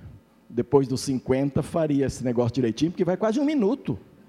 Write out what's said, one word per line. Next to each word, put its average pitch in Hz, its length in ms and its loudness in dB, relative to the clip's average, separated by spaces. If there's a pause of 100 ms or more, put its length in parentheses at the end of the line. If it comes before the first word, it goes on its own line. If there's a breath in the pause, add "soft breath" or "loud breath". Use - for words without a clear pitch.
(500 loud breath)
depois 123 380 2
dos 123 140 -2
cinquenta, 135 600 0
faria 147 460 0
esse 123 160 -6
negócio 120 320 0
direitinho, 127 340 0
porque 180 160 -2
vai 175 100 0
quase 220 240 0
um 285 60 2
minuto, 254 540 0 (300)